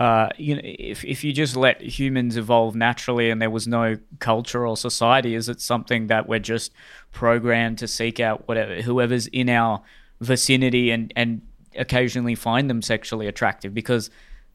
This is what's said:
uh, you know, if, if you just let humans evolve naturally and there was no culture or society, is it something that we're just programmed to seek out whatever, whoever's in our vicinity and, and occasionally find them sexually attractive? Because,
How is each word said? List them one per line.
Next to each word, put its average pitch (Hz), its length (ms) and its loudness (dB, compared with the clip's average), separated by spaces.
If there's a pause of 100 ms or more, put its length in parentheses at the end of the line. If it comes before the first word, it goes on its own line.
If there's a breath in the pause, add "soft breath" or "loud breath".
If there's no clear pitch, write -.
uh, 113 360 4
you 147 200 -4
know, - 80 -8
if, - 400 -12
if 139 180 -6
you 147 100 -2
just 135 220 0
let 127 260 4
humans 123 560 -2
evolve 113 380 2
naturally 120 560 0
and 113 100 0
there 113 100 0
was 113 180 -4
no 117 280 0 (220)
culture 120 480 -2
or 113 100 -2
society, 120 600 2
is 113 120 -4
it - 120 -8
something 113 480 -2
that 110 200 2
we're 113 120 0
just 113 320 -4 (400 loud breath)
programmed 117 680 2
to 117 80 -6
seek 113 320 -4
out 110 300 0
whatever, 107 340 -2
whoever's 120 460 0
in 127 200 0
our 117 320 2 (400 soft breath)
vicinity 123 680 2
and, 117 240 -2
and 117 280 -2 (340)
occasionally 123 580 0
find 120 340 0
them 117 140 -2
sexually 110 460 -4
attractive? 98 440 -2
Because, 113 380 -2 (440 soft breath)